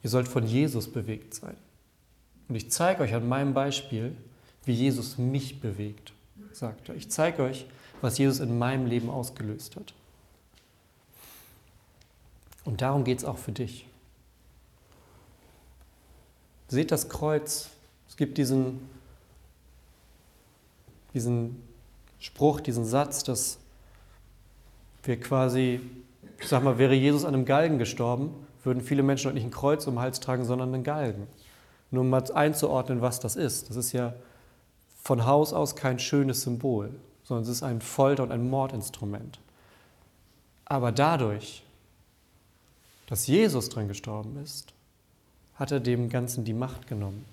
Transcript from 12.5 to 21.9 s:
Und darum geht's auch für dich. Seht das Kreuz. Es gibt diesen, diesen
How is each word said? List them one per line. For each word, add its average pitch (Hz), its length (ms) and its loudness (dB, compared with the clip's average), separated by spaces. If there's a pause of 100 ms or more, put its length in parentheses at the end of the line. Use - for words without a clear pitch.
Und 110 160 -4
darum 135 240 2
geht's 123 200 0
auch - 140 -6
für - 140 -8
dich. 113 340 -8 (2750)
Seht 147 220 0
das 160 180 0
Kreuz. - 600 -2 (380)
Es - 80 -20
gibt 135 220 -2
diesen, 131 500 0 (2250)
diesen 120 480 -2 (560)